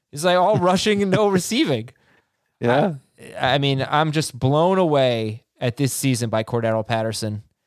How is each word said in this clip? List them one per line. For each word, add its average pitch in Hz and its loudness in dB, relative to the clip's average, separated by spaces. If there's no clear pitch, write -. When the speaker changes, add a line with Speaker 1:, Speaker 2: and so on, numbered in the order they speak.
Speaker 1:
He's, 147 -6
like, 180 4
all 170 4
<laughs> 175 2
rushing 202 2
and 190 0
no 202 4
receiving. 180 0
Speaker 2:
Yeah. 143 0
Speaker 1:
I, 131 0
I 143 2
mean, 139 0
I'm 151 0
just 147 -4
blown 165 2
away 123 0
at 123 -4
this 139 0
season 120 -2
by 110 0
Cordell 113 -2
Patterson. 110 -4